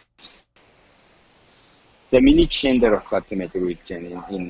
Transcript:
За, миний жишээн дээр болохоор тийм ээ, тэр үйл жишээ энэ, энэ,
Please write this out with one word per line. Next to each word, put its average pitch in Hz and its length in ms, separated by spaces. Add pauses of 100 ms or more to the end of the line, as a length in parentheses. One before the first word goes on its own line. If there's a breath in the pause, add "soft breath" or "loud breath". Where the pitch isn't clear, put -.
(2000)
За, 131 80
миний 151 280
жишээн 131 320
дээр 113 160
болохоор 95 280
тийм 98 180
ээ, 87 100
тэр 92 120
үйл 87 160
жишээ 87 200
энэ, 87 260 (100)
энэ, 90 140